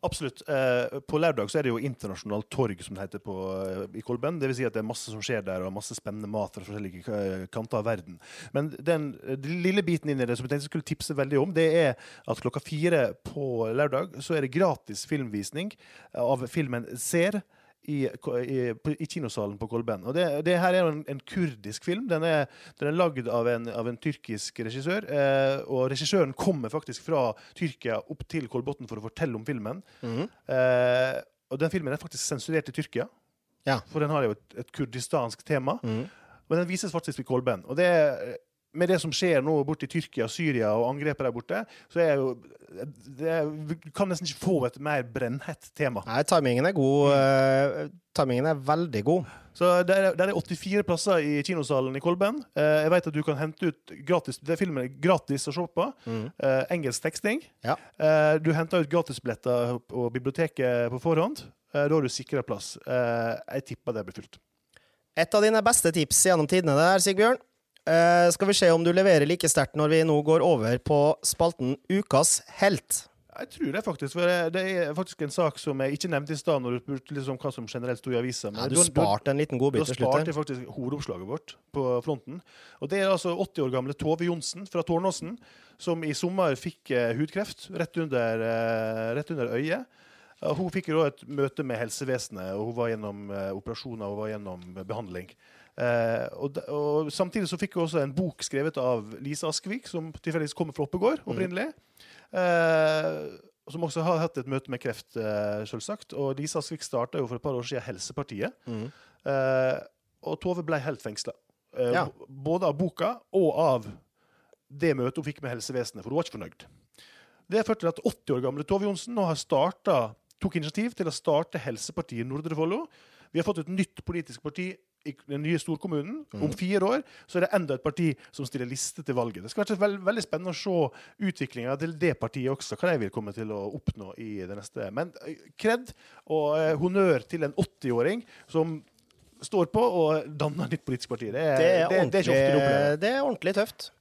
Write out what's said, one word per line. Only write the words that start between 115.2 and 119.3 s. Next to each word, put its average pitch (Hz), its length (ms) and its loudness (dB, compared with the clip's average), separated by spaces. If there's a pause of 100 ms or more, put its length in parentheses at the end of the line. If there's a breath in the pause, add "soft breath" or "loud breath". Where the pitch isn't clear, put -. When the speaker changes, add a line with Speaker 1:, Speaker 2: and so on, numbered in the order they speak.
Speaker 1:
fikk 147 180 -8
med 131 100 -6
helsevesenet, 120 520 -6
for 110 60 -10
hun 131 80 -4
var 170 60 0
ikke - 160 -10
fornøyd. - 260 -16 (840 soft breath)
Det 185 80 2
har 220 60 4
ført 220 160 0
til 165 100 2
at - 160 -6
åtti - 280 -2
år 127 80 0
gamle 139 220 -2
Tove 196 200 2
Johnsen 208 320 -4
nå 202 100 2
har 160 100 2